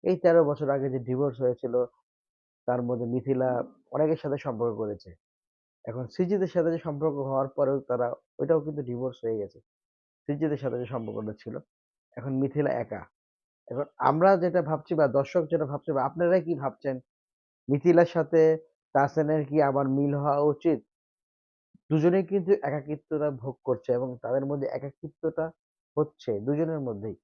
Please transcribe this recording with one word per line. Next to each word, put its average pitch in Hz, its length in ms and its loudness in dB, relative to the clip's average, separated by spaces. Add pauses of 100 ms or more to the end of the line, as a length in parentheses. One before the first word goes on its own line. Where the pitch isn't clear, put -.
এই 185 140 2
তেরো 170 280 6
বছর 143 260 -2
আগে 139 200 0
যে 131 80 -2
ডিভোর্স 127 420 -2
হয়েছিল, 123 440 0 (800)
তার 123 160 0
মধ্যে 120 240 -4
মিথিলা 127 580 0 (280)
অনেকের 156 240 2
সাথে 143 220 -4
সম্পর্ক 117 380 -4
করেছে। 104 380 -8 (720)
এখন 120 220 -8
সৃজিতের 185 400 0
সাথে 165 260 0
যে 165 60 -2
সম্পর্ক 151 360 -2
হওয়ার 135 340 -2
পরেও 139 320 0
তারা, 123 340 -2 (240)
ওইটাও 160 220 2
কিন্তু 147 220 -6
ডিভোর্স 123 420 -6
হয়ে 113 140 -2
গেছে। 101 220 -8 (680)
সৃজিতের 147 300 -2
সাথে 123 220 -4
যে 123 80 -6
সম্পর্কটা 110 460 -8
ছিল, 113 260 -12 (580)
এখন 131 180 -8
মিথিলা 139 360 0
একা। 107 360 -6 (640)
এখন 131 160 -4 (140)
আমরা 160 380 4
যেটা 175 260 2
ভাবছি 151 320 -4
বা 151 140 4
দর্শক 139 420 0
যেটা 156 140 2
ভাবছে 143 280 -6
বা 135 120 0
আপনারা 170 360 2
কি 160 140 -4
ভাবছেন, 139 460 -4 (680)
মিথিলার 170 360 6
সাথে 160 520 4 (340)
তাহসানের 147 540 2
কি 147 160 2
আবার 139 260 2
মিল 139 260 2
হওয়া 143 240 0
উচিত? 147 420 2 (1120)
দুজনেই 175 340 4
কিন্তু 185 280 0
একাকিত্বতা 151 800 -2
ভোগ 131 340 -8
করছে 127 280 -2
এবং 123 300 -2
তাদের 131 240 -2
মধ্যে 139 220 -4
একাকিত্বটা 156 840 -6 (460)
হচ্ছে 139 440 -2
দুজনের 151 400 -2
মধ্যেই। 110 420 -6